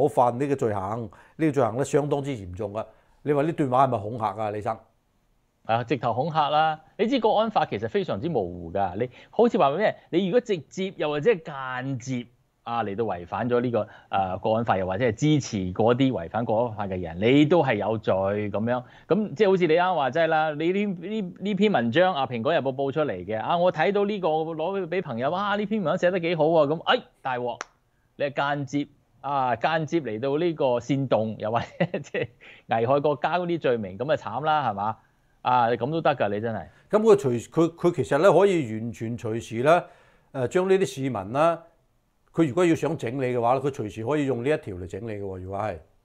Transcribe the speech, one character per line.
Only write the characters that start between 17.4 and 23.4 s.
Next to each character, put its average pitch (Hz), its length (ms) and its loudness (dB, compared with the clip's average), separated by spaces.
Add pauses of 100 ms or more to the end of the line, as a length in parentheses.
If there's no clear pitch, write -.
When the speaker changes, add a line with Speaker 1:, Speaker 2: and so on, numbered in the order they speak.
Speaker 2:
都 160 180 4
係 131 120 0
有 104 220 0
罪 107 160 -2
噉 101 380 0
樣。 117 320 -2 (240)
噉 202 260 0
即 170 120 0
係 190 40 4
好 190 80 4
似 180 100 2
你 156 60 4
啱 175 220 2
話 139 160 0
齋 160 160 2
啦， 160 240 2
你 160 200 -2
呢， 202 140 0
呢， 190 540 -6
呢 196 160 -2
篇 202 160 4
文 117 200 2
章 180 220 4
啊， 135 160 -2
《蘋 117 140 -6
果 147 100 2
日 165 40 2
報》 139 40 2 (140)
報 139 160 -2
出 151 100 -2
嚟 135 120 -2 (120)
嘅 107 140 -4
啊， 139 180 -2